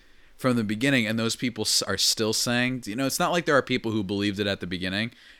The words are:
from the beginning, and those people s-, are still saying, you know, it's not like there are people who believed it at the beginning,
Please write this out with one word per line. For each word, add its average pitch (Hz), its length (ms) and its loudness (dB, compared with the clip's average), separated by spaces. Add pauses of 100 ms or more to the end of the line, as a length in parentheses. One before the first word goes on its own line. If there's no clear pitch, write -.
(360)
from 123 200 2
the 113 80 2
beginning, 113 420 2
and 113 120 0
those 113 160 0
people 117 280 -4
s-, - 180 0
are 98 160 -2
still 110 380 2
saying, 123 500 0
you 104 100 -8
know, 135 120 -2
it's 127 120 -2
not 170 140 0
like 170 140 0
there 147 100 4
are 127 60 6
people 113 300 -2
who 107 100 0
believed 101 360 0
it 104 80 0
at 98 140 -2
the 95 60 -6
beginning, 95 460 -4 (280)